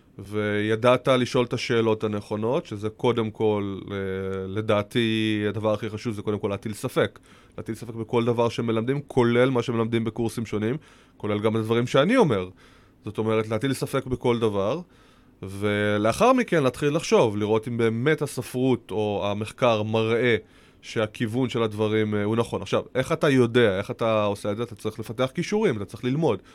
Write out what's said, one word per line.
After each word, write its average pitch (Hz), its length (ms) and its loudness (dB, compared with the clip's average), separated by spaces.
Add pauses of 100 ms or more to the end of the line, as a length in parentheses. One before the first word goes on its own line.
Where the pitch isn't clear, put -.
(180)
וידעת 107 920 2
לשאול 127 360 2
את - 80 -6
השאלות 113 520 2
הנכונות, 107 600 -4
שזה 107 220 -8
קודם 117 420 0
כל, 104 480 0 (120)
אה, 101 60 -6 (520)
לדעתי, 110 1000 0
הדבר 107 240 -2
הכי 107 180 -4
חשוב 107 240 -6
זה 101 80 -10
קודם 104 160 -2
כל 101 100 -4
להטיל 101 260 -6
ספק. 123 440 -2 (400)
להטיל 110 160 -8
ספק 113 200 -14
בכל 113 300 -2
דבר 117 240 2
שמלמדים, 117 580 -2
כולל 120 440 4
מה 123 120 0
שמלמדים 117 420 0
בקורסים 113 420 -4
שונים, 107 300 -2 (400)
כולל 104 220 -2
גם 110 180 2
הדברים 117 300 2
שאני 151 300 4
אומר. 117 320 2 (560)
זאת 104 140 -8
אומרת, 110 300 0
להטיל 117 260 0
ספק 135 320 -4
בכל 123 320 0
דבר, 110 420 0 (640)
ולאחר 104 920 2
מכן 220 300 2
להתחיל 143 340 0
לחשוב, 156 400 2
לראות 107 320 0
אם 120 80 -6
באמת 117 460 0
הספרות 127 680 -2
או 101 400 -2
המחקר 107 520 0
מראה 113 540 2 (500)
שהכיוון 117 640 -2
של 117 140 -2
הדברים, 107 520 0
אה, 104 100 0
הוא 110 120 0
נכון. 113 260 -4
עכשיו, 101 200 0 (120)
איך 131 180 -2
אתה 160 160 0
יודע, 120 500 4
איך 101 120 -6
אתה 113 340 0
עושה 104 280 -4
את 104 40 -4
זה? 113 60 -6
אתה 113 120 -10
צריך 107 260 -8
לפתח 123 340 -4
כישורים, 185 420 0
אתה 101 80 -6
צריך - 200 -16
ללמוד. 127 380 0 (120)